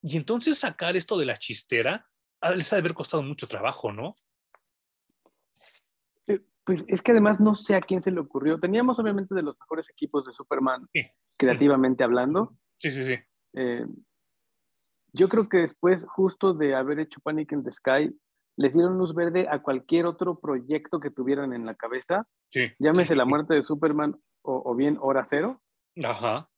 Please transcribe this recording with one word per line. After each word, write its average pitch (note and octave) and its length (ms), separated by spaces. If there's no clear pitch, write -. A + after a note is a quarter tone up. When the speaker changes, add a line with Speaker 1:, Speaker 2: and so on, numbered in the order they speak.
Speaker 1:
Y D#3 160
entonces A#3 400
sacar F3 380
esto E3 220
de D3+ 80
la A#2+ 120
chistera, A#2+ 720
ah, F3 140
les F3+ 180
ha G#3 40
de - 20
haber E3+ 160
costado D#3 260
mucho C3+ 260
trabajo, A2 440
¿no? B2 240
Speaker 2:
Eh, G3 140
pues, F3+ 240
es F#3+ 140
que A#3+ 100
además G#3 280
no G#3+ 140
sé G3+ 220
a F#3 60
quién F#3 200
se F#3 100
le F3 80
ocurrió. D3 400
Teníamos, A#3 380
obviamente, G3+ 380
de F3+ 80
los D3 160
mejores - 300
equipos C#3 360
de B2+ 80
Superman C3 600
Speaker 1:
Sí. C3+ 120
Speaker 2:
creativamente C3 680
hablando. C3 540
Speaker 1:
Sí, D3 140
sí, C3 140
sí. B2+ 100
Speaker 2:
Eh, A#2+ 320
yo F#3 160
creo A3 200
que F#3 100
después, E3+ 480
justo F#3+ 460
de D3 220
haber C#3 240
hecho D#3 220
Panic D#3 320
in C#3+ 100
the A#2+ 80
Sky, C3+ 440
les C#3 160
dieron F3+ 240
luz E3+ 180
verde E3+ 340
a D3 120
cualquier D#3 440
otro F3 340
proyecto D3 600
que C#3+ 100
tuvieran C#3 440
en A#2 120
la A2 100
cabeza. B2+ 520
Speaker 1:
Sí. B2 280
Speaker 2:
Llámese E3 360
Speaker 1:
Sí, C#3+ 40
Speaker 2:
La B2+ 60
Speaker 1:
sí. B2+ 60
Speaker 2:
muerte D3+ 240
de C#3+ 100
Superman D3 560
o, C3 240
o B2 100
bien C#3+ 240
Hora C3+ 260
Cero. F#3 360
Speaker 1:
Ajá. A#2 540